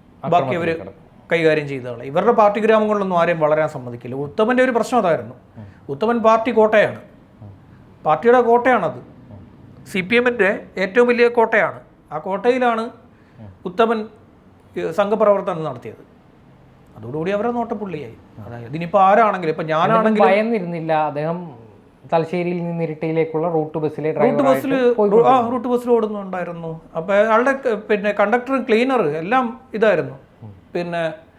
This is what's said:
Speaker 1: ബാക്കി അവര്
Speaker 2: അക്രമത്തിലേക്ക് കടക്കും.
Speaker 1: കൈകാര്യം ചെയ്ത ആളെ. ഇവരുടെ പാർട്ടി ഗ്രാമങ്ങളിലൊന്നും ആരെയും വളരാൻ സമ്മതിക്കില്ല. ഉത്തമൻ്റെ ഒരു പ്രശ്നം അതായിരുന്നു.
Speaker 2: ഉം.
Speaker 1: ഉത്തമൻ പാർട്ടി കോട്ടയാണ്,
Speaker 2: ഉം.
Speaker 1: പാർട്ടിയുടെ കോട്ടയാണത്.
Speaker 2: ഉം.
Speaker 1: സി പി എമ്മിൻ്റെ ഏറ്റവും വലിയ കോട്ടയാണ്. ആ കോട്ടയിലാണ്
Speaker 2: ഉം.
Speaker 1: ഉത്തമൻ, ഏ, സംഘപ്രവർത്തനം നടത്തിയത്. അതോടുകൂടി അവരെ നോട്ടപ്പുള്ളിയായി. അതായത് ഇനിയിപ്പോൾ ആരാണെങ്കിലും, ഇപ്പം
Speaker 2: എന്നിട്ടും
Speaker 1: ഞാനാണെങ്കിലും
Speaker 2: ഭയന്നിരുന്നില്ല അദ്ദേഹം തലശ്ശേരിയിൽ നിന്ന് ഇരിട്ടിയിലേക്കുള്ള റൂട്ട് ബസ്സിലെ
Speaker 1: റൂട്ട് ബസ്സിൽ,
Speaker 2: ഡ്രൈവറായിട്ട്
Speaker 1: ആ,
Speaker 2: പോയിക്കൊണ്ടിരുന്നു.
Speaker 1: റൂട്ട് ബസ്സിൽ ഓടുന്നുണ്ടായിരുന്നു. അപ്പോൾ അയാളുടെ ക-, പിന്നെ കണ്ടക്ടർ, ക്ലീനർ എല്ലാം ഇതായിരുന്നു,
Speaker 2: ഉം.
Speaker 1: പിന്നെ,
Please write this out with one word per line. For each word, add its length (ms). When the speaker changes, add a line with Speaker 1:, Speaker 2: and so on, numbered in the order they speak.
Speaker 1:
ബാക്കി 280
അവര് 120
Speaker 2:
അക്രമത്തിലേക്ക് 120
കടക്കും. 200
Speaker 1:
കൈകാര്യം 400
ചെയ്ത 200
ആളെ. 180
ഇവരുടെ 300
പാർട്ടി 260
ഗ്രാമങ്ങളിലൊന്നും 560
ആരെയും 220
വളരാൻ 320
സമ്മതിക്കില്ല. 400
ഉത്തമൻ്റെ 400
ഒരു 120
പ്രശ്നം 240
അതായിരുന്നു. 340
Speaker 2:
ഉം. 100
Speaker 1:
ഉത്തമൻ 240
പാർട്ടി 300
കോട്ടയാണ്, 420
Speaker 2:
ഉം. 80
Speaker 1:
പാർട്ടിയുടെ 340
കോട്ടയാണത്. 500
Speaker 2:
ഉം. 80
Speaker 1:
സി 160
പി 120
എമ്മിൻ്റെ 300
ഏറ്റവും 280
വലിയ 160
കോട്ടയാണ്. 420
ആ 140
കോട്ടയിലാണ് 580
Speaker 2:
ഉം. 80
Speaker 1:
ഉത്തമൻ, 300
ഏ, 140
സംഘപ്രവർത്തനം 720
നടത്തിയത്. 340
അതോടുകൂടി 400
അവരെ 200
നോട്ടപ്പുള്ളിയായി. 600
അതായത് 340
ഇനിയിപ്പോൾ 300
ആരാണെങ്കിലും, 460
ഇപ്പം 100
Speaker 2:
എന്നിട്ടും 240
Speaker 1:
ഞാനാണെങ്കിലും 400
Speaker 2:
ഭയന്നിരുന്നില്ല 640
അദ്ദേഹം 280
തലശ്ശേരിയിൽ 540
നിന്ന് 200
ഇരിട്ടിയിലേക്കുള്ള 680
റൂട്ട് 280
ബസ്സിലെ 360
Speaker 1:
റൂട്ട് 280
ബസ്സിൽ, 260
Speaker 2:
ഡ്രൈവറായിട്ട് 180
Speaker 1:
ആ, 80
Speaker 2:
പോയിക്കൊണ്ടിരുന്നു. 540
Speaker 1:
റൂട്ട് 200
ബസ്സിൽ 240
ഓടുന്നുണ്ടായിരുന്നു. 760
അപ്പോൾ 200
അയാളുടെ 340
ക-, 120
പിന്നെ 220
കണ്ടക്ടർ, 360
ക്ലീനർ 340
എല്ലാം 220
ഇതായിരുന്നു, 380
Speaker 2:
ഉം. 80
Speaker 1:
പിന്നെ, 280